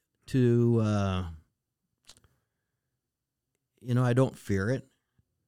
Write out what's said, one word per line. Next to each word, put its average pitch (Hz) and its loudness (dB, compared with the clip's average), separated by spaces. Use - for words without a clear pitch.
to, 120 2
uh, 98 -2
you 120 -4
know, 127 2
I 123 0
don't 127 0
fear 98 -2
it. 131 -4